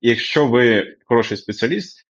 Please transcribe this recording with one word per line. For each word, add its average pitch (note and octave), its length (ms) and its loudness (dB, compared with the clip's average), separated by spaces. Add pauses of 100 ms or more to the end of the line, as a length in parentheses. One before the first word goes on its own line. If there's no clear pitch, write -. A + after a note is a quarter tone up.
І A#2 80 2
якщо B2+ 380 0
ви A#2 480 2 (100)
хороший A2+ 320 0
спеціаліст - 720 -8